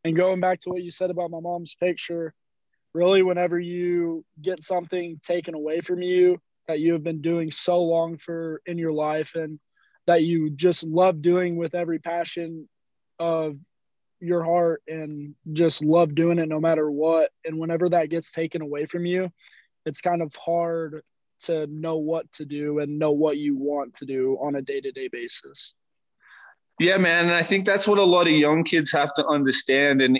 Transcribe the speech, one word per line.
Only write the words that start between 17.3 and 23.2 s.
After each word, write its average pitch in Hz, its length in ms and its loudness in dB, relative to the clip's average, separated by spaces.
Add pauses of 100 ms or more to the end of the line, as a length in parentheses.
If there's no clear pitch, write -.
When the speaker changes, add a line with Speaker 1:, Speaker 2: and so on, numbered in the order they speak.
Speaker 1:
And 160 140 -6
whenever 165 320 -2
that 165 180 2
gets 165 240 -6
taken 165 300 -4
away 147 240 -6
from 175 180 -6
you, 180 260 -2 (540)
it's 156 160 -8
kind 175 220 -2
of 151 120 -8
hard 165 680 -4 (400)
to 156 240 -2
know 156 320 -6
what 160 340 -4
to 156 120 -12
do 147 340 -4
and 147 200 -4
know 151 140 2
what 147 240 2